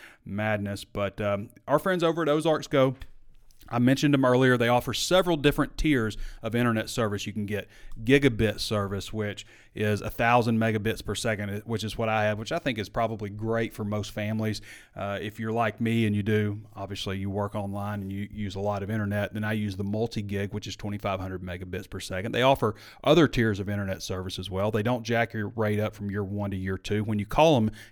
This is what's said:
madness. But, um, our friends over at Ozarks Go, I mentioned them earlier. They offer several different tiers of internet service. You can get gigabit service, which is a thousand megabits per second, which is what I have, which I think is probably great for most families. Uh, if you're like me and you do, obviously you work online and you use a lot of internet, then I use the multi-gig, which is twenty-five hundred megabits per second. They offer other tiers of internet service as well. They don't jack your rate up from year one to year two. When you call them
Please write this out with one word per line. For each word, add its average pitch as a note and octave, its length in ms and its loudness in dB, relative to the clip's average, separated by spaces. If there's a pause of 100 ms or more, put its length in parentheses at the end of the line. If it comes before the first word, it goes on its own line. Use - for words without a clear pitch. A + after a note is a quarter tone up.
(240)
madness. G2+ 600 -4
But, G2+ 360 -4
um, G2+ 300 -2 (180)
our D3 120 4
friends F3+ 240 0
over E3 180 2
at D3+ 80 2
Ozarks D#3 380 2
Go, C3+ 280 4 (720)
I A#2+ 100 0
mentioned C3+ 340 4
them C3+ 120 4
earlier. B2+ 320 6
They A#2 100 4
offer A#2+ 260 2
several F3+ 440 4
different C#3+ 400 2
tiers A#2+ 400 2 (240)
of A2+ 140 -2
internet A#2 340 2
service. G#2 380 -2
You G2+ 60 -6
can G#2 120 -4
get G2+ 220 -4 (360)
gigabit A2+ 560 4
service, G2+ 540 -4
which G#2 320 -6 (280)
is G#2 280 0
a G#2+ 80 -6
thousand A#2 480 4
megabits A2 480 0
per G#2 100 -4
second, G#2 500 -4
which A2 200 -4
is G2+ 120 -8
what A2+ 120 -2
I A2 160 2
have, G#2+ 120 0
which A2 140 -8
I E3 80 -2
think B2 180 -2
is G2+ 120 -4
probably A2 400 -2
great A2+ 440 -2
for G#2+ 120 -6
most G#2 260 -4
families. G#2+ 500 -2 (320)
Uh, G2+ 280 -6
if G#2 180 -8
you're A2 140 -4
like A2+ 260 0
me A2+ 260 2
and G#2+ 80 2
you G#2 100 0
do, G#2+ 360 2 (160)
obviously G2 440 -6
you G2 100 -4
work G2+ 260 -4
online G2+ 460 -4
and F#2+ 100 -6
you G2+ 220 -6
use G2+ 220 -6
a G2 40 -6
lot G2+ 240 -2
of G2 60 -6
internet, G#2 440 -2
then G#2+ 120 -4
I G#2+ 80 -2
use G#2 240 -2
the G2+ 80 -4
multi-gig, G2+ 680 -4
which G#2+ 140 -8
is G2+ 80 -8
twenty-five G2+ 460 -4
hundred F#2+ 200 -6
megabits F2+ 480 -8
per F#2+ 120 -10
second. F#2+ 320 -6
They A2+ 80 0
offer B2+ 340 4 (260)
other D#3 280 6
tiers A2 320 2
of G2 80 -6
internet G2 320 -4
service F#2 380 -6
as F#2 100 -8
well. G2 220 0
They G#2+ 120 2
don't A#2+ 200 0
jack A#2 280 0
your G#2+ 160 -4
rate G#2 320 0
up G#2 160 -2
from G2+ 160 -6
year G2+ 120 -2
one G2+ 280 -4
to G2 60 -4
year F#2+ 200 -4
two. G#2+ 280 -2
When G#2+ 140 0
you G2+ 60 -2
call D#3 300 6
them A2 160 4 (200)